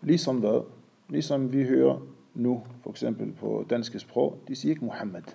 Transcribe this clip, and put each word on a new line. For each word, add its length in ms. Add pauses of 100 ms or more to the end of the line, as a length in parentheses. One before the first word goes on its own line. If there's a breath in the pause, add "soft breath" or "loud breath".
Ligesom 340
hvad? 280 (440)
Ligesom 440
vi 120
hører 340 (360)
nu, 280 (200)
for 80
eksempel 420
på 380
danske 280
sprog, 400 (100)
de 60
siger 180
ikke 120
Mohammed. 380 (120)